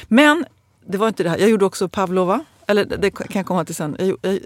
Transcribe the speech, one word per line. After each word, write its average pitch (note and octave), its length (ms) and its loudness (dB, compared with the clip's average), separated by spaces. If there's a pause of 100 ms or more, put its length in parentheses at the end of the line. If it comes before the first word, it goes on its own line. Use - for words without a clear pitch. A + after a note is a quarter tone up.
Men D4 380 4 (420)
det F#3+ 100 -6
var A3 100 0
inte G3 160 -2
det E3+ 60 -2
här. D#3+ 80 -2
Jag G3+ 120 4
gjorde G3 160 4
också F#3 240 -2
pavlova. F#3 560 -2 (220)
Eller G#3 180 2
det F#3+ 260 -2
kan - 220 -10
jag G3 120 -2
komma F3+ 200 -2
till E3 100 -10
sen. D3+ 240 -6
Jag, F#3 220 -2
jag, F#3+ 240 -2